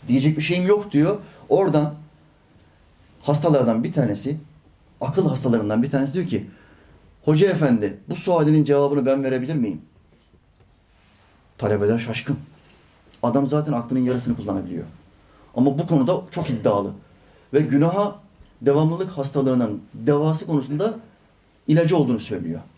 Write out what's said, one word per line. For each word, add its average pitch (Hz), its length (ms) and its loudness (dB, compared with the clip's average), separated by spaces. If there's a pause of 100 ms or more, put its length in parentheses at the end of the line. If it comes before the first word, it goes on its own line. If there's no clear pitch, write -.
Diyecek 135 300 2
bir 147 40 -4
şeyim 180 260 0
yok." 202 240 2
diyor. 165 260 2 (320)
Oradan 151 440 2 (1300)
hastalardan 135 600 2
bir - 100 -4
tanesi, 123 440 -2 (640)
akıl 160 280 0
hastalarından 113 540 0
bir 143 60 -2
tanesi 139 240 -2
diyor 180 140 -4
ki, - 220 -6 (760)
"Hoca 156 240 4
efendi, 117 480 0 (120)
bu - 60 -4
sualinin 156 480 2
cevabını 143 420 2
ben 135 180 0
verebilir 131 320 -2
miyim?" 104 260 -4 (1800)
Talebeler 104 420 0
şaşkın. 117 380 -6 (880)
Adam 131 240 0
zaten 147 260 -2
aklının 127 300 -2
yarısını 120 320 -2
kullanabiliyor. 95 500 -8 (680)
Ama 135 240 2
bu - 80 -4
konuda 160 340 0 (100)
çok 160 180 -6
iddialı. 107 420 -2 (640)
Ve 139 60 4
günaha 170 600 0 (420)
devamlılık 160 480 2
hastalığının 127 720 -2 (100)
devası 147 520 0
konusunda 151 520 -2 (680)
ilacı 165 300 4
olduğunu 123 220 2
söylüyor. 85 420 -8 (160)